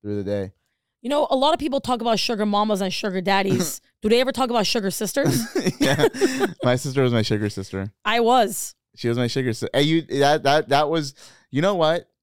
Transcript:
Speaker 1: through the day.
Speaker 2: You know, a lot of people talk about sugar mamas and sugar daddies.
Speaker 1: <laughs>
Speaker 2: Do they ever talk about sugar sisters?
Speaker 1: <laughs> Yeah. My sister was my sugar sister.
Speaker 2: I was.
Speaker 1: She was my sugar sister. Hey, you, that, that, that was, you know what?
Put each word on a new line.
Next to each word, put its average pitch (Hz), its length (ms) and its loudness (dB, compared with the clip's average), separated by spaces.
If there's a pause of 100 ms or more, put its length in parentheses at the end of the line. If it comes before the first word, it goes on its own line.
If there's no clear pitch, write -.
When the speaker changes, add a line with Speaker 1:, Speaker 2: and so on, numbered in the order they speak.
Speaker 1:
through 104 140 -6
the 101 60 -6
day. 98 280 -4 (520)
Speaker 2:
You 233 80 -6
know, 294 180 0
a 269 60 2
lot 277 180 2
of - 60 -4
people 277 200 -4
talk 247 220 -4
about 226 160 0
sugar 214 300 -2
mamas 208 340 0
and 190 100 -2
sugar 190 300 -4
daddies. 190 580 0 (120)
Speaker 1:
<laughs> - 100 -20
Speaker 2:
Do 208 80 0
they 233 100 4
ever 262 120 0
talk 254 180 -2
about 233 160 2
sugar 196 240 -2
sisters? 240 500 -2 (160)
Speaker 1:
<laughs> - 240 -2
Yeah. 285 280 2 (560)
My 123 120 4
sister 131 280 0
was 120 100 4
my 117 80 4
sugar 107 300 0
sister. 95 420 -8 (100)
Speaker 2:
I 226 180 0
was. 233 520 2 (220)
Speaker 1:
She - 120 -4
was 117 100 0
my 123 100 0
sugar 127 260 -2
sister. - 200 -6
Hey, 139 100 2
you, 160 180 2 (180)
that, 143 240 4
that, 139 260 2
that 143 200 2
was, 156 240 -2 (380)
you 135 100 -2
know 196 140 2
what? 160 340 0 (140)